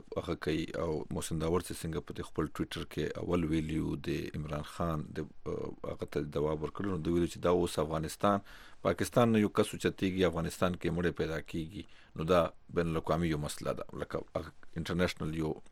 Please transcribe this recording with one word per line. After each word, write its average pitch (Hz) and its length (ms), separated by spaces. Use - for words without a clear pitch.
هغه 85 180
کوي. 80 300
او 80 340
محسن 82 280
داوړ 82 200
چې 85 220
څنګه 80 180
په - 140
دې - 80
خپل - 240
ټویټر 85 380
کې - 240
اول 87 280
ویلي 78 340
وو، 78 160
د 73 140
عمران 76 260
خان 80 400
د، - 180
آ، - 300
هغه - 220
ته - 160
ځواب 76 420
ورکړی، 78 220
نو 92 120
دوی 85 160
ویلي 87 140
چې - 100
دا - 120
اوس 87 300
افغانستان، 80 600
پاکستان 113 500
نه 110 80
یو 104 100
کس 107 240
اوچتېږي، 92 520
افغانستان 85 500
کې 87 140
مړی 82 220
پیدا 80 300
کېږي، 85 420
نو 80 80
دا 82 260
بین 85 200
الاقوامي 80 380
یو 78 100
مسله 71 360
ده، - 200
لکه - 240
هغه 82 160
انټرنیشنل 85 580
یو 80 180